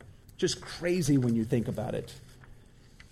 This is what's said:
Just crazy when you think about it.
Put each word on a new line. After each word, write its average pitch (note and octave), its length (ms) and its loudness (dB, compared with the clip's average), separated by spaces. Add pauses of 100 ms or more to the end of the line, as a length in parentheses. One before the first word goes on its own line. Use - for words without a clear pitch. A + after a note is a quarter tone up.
(360)
Just - 240 0
crazy E3+ 580 2
when A#2+ 180 4
you A2 100 2
think A2+ 240 0
about A2 260 -4
it. - 180 -8 (1000)